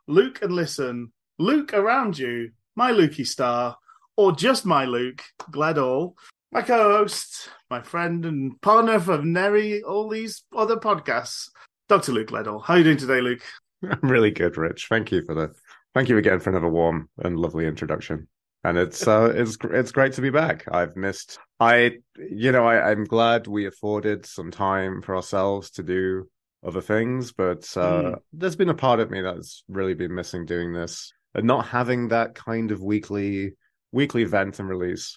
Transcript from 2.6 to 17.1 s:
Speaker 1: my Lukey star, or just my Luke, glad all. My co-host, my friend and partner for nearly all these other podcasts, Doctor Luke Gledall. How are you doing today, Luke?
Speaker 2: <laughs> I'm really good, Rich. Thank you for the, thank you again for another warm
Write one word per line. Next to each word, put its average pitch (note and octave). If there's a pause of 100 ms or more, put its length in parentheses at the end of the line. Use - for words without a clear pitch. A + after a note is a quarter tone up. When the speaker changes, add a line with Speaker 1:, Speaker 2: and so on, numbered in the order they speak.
Speaker 1:
my B3
Lukey D3+
star, A#2+ (400)
or G3
just G3
my D3
Luke, B2 (280)
glad D3+
all. C#3 (360)
My A#3
co-host, G#3 (180)
my A#2+
friend E3+
and C#3
partner A3
for E3+
nearly G#3
all G#3
these A3 (120)
other A3
podcasts, C#3+ (400)
Doctor F#3
Luke A2
Gledall. G#2+
How E3
are F3+
you E3
doing D#3
today, C3
Luke? B2 (220)
Speaker 2:
<laughs> -
I'm F#3
really A#2+
good, F2
Rich. E2
Thank A2+
you F2+
for D#2+
the, D#2 (400)
thank B2+
you A2+
again F#2
for F#2+
another E2+
warm E2 (100)